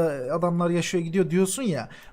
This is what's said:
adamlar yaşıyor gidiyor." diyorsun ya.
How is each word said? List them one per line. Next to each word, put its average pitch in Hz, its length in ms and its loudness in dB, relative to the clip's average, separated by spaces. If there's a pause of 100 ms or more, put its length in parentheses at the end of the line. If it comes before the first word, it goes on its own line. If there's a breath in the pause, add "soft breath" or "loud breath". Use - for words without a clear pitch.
(320)
adamlar 170 380 0
yaşıyor 170 340 0
gidiyor." 165 260 2
diyorsun 190 340 2
ya. 143 260 -2 (240 loud breath)